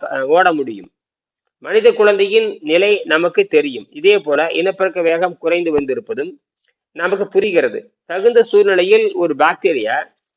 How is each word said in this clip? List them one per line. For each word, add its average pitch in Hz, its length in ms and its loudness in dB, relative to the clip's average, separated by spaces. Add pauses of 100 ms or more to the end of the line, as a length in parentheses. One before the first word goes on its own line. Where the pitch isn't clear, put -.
(260)
ஓட 175 260 4
முடியும். 123 360 -8 (720)
மனித 208 340 2
குழந்தையின் 208 720 2
நிலை 185 420 0
நமக்கு 170 420 0
தெரியும். 143 440 -2
இதே 190 280 2
போல 151 280 -2
இனப்பெருக்க 180 560 -2
வேகம் 170 360 -2
குறைந்து 165 420 -2
வந்திருப்பதும் 127 520 -6 (600)
நமக்கு 190 360 -4
புரிகிறது. 165 640 -2 (100)
தகுந்த 226 380 2
சூழ்நிலையில் 202 720 2
ஒரு 175 200 -2
பாக்டீரியா 147 720 -2 (280)